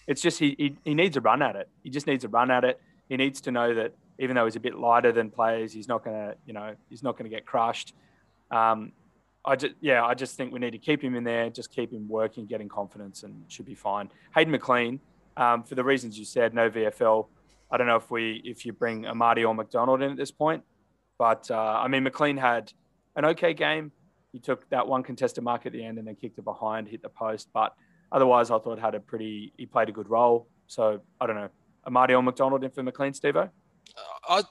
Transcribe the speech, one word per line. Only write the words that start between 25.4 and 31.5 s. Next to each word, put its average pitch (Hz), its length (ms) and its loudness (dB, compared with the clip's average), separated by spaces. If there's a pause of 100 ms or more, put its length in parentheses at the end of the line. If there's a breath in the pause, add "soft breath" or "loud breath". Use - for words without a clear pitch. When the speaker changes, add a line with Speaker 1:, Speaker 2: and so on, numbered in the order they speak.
Speaker 1:
mark 120 220 -2
at 123 60 -10
the 120 120 -10
end 113 140 -10
and 110 100 -12
then 107 80 -14
kicked - 220 -14
it 98 80 -14
behind, 110 420 -6
hit 113 140 -14
the - 80 -14
post. 110 440 -8
But - 200 0 (380 soft breath)
otherwise, 123 400 6
I 110 80 4
thought 113 200 -6
had 110 160 -2
a 104 40 -6
pretty, 107 560 -10
he 127 100 -14
played 123 220 2
a 113 40 -6
good 104 180 -8
role. 117 380 4 (200)
So, 107 340 0 (200)
I 123 60 0
don't 113 80 -2
know. 104 140 -10 (380)